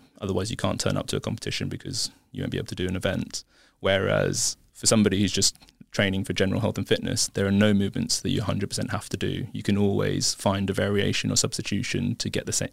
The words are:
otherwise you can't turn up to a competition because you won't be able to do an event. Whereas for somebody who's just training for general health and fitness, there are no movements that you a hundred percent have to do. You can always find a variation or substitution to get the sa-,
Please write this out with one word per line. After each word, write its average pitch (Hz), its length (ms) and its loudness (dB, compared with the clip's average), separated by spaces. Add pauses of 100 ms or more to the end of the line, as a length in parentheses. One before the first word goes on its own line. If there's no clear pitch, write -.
(220)
otherwise - 300 -2
you - 60 -6
can't - 220 -2
turn 98 180 0
up - 100 -4
to - 100 -2
a - 20 -4
competition - 480 -4
because - 440 -6 (200)
you 95 100 -8
won't 92 100 -6
be 90 60 -2
able 90 100 -6
to - 80 -10
do 92 120 -2
an 92 80 -2
event. 92 480 -4 (380)
Whereas 98 760 2 (180)
for - 140 -4
somebody 101 320 6
who's 98 120 2
just - 260 2 (340)
training 95 320 0
for 95 100 -4
general 98 280 2
health 101 160 0
and 101 100 -4
fitness, - 460 0
there 98 120 0
are 98 60 2
no 104 220 6
movements 98 480 0
that 98 80 -2
you 98 120 0
a - 40 -4
hundred 101 240 -2
percent - 220 -4
have - 180 -6
to - 80 -4
do. 98 340 -4
You 104 120 -10
can 101 140 2
always 101 560 2
find 98 360 0
a 98 40 0
variation 101 580 0
or 101 40 0
substitution 101 800 -2
to - 140 -4
get - 160 -2
the 101 80 -4
sa-, - 180 -2